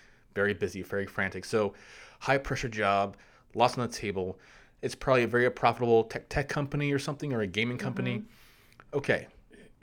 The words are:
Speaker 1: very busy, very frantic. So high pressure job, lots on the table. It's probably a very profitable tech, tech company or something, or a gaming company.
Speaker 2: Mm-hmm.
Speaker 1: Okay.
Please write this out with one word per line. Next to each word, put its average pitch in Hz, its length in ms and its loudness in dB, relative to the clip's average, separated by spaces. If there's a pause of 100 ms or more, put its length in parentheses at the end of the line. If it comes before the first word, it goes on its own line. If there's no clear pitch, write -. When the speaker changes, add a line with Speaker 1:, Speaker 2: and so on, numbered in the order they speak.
(340)
Speaker 1:
very 101 200 2
busy, 95 280 -4
very 98 240 -4
frantic. 95 380 -4
So 107 300 0 (460)
high 139 180 2
pressure 135 300 -6
job, 101 480 0 (380)
lots 120 240 4
on 120 80 0
the 120 60 -6
table. 95 460 -6 (420)
It's - 160 -4
probably 127 280 4
a 110 40 0
very 120 220 4
profitable 117 540 4
tech, - 240 -12
tech 139 200 -2
company 143 440 -2
or 139 60 2
something, 143 340 -6
or 113 100 0
a 101 40 0
gaming 117 320 -2
company. 123 400 -4
Speaker 2:
Mm-hmm. - 800 -14
Speaker 1:
Okay. 95 280 0 (560)